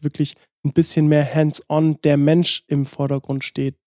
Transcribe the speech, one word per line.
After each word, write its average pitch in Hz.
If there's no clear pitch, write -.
wirklich 147
ein 143
bisschen 160
mehr 151
hands-on 151
der 147
Mensch 160
im 139
Vordergrund 135
steht, 135